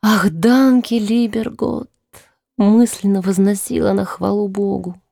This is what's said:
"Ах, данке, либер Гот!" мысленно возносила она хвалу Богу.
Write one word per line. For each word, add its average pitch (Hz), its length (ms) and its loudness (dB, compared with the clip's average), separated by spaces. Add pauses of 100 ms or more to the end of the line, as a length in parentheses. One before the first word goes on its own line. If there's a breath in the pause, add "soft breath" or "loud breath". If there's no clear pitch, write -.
"Ах, 214 300 2
данке, 240 680 2
либер 226 500 -2
Гот!" - 400 -6 (680 soft breath)
мысленно 202 640 2
возносила 190 680 0
она 196 120 0
хвалу 196 460 -4
Богу. 196 520 -6 (100)